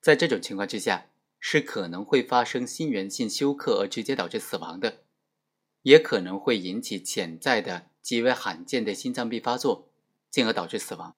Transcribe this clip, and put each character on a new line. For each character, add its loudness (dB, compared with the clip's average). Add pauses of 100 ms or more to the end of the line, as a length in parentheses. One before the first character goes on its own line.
在 8
这 2
种 0
情 -8
况 -2
之 -6
下， 0 (320)
是 2
可 -6
能 -6
会 4
发 4
生 -2
心 -4
源 -2
性 -4
休 0
克 0
而 0
直 -6
接 -2
导 -2
致 -6
死 -8
亡 -10
的， -4 (800)
也 10
可 6
能 -6
会 2
引 -6
起 -6
潜 -6
在 2
的 -8 (160)
极 -2
为 4
罕 -6
见 -2
的 -2
心 -6
脏 -4
病 -4
发 -2
作， -2 (360)
进 0
而 2
导 -2
致 -8
死 -8
亡。 -14